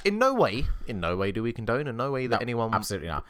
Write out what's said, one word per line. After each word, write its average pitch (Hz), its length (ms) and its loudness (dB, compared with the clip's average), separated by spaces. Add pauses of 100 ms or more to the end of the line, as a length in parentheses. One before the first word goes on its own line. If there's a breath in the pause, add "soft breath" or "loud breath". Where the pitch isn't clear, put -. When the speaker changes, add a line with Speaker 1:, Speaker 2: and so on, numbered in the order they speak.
Speaker 1:
I 196 40 2
Speaker 2:
in 208 100 2
no 262 160 4
way, 135 320 2 (180)
in 110 140 -4
no 87 180 0
way 98 140 0
do 110 100 -2
we 117 100 0
condone, 117 360 -2
in 117 100 -6
no 131 140 -2
way 131 160 0
that 117 120 2
Speaker 1:
No, - 40 -2
Speaker 2:
anyone 117 320 0
Speaker 1:
absolutely 95 320 -2
not. 76 220 -4